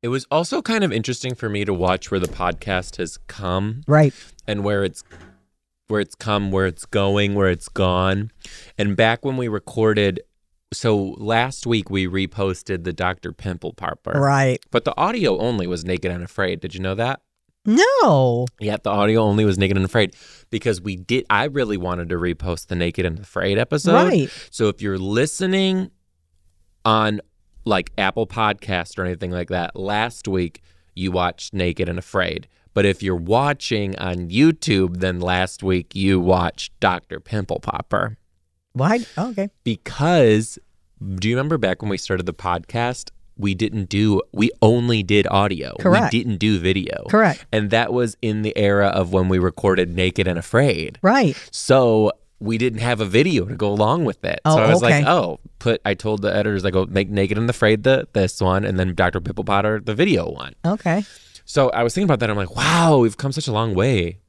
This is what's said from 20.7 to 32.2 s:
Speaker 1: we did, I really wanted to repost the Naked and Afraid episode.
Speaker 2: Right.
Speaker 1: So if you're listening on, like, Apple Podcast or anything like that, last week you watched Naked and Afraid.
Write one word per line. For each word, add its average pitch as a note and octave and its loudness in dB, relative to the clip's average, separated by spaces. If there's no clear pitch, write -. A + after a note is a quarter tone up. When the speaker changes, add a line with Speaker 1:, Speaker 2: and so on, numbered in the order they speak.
Speaker 1:
we F#2+ -8
did, A2+ -2
I G#2+ 4
really C3 -2
wanted F2+ -4
to F2 -2
repost F2 -4
the - -6
Naked F2 -2
and E2 -4
Afraid G2 -2
episode. D3 0
Speaker 2:
Right. C4 4
Speaker 1:
So A2 0
if - -4
you're G2 -2
listening F#3 0
on, A2 2
like, F#2+ 0
Apple G2+ -2
Podcast G2+ -4
or F#2 -4
anything F2+ -6
like F2 -6
that, F2 -4
last G#2 -4
week F#2 -4
you F#2 -4
watched F2 -4
Naked F2+ -2
and F2 -6
Afraid. F2+ -4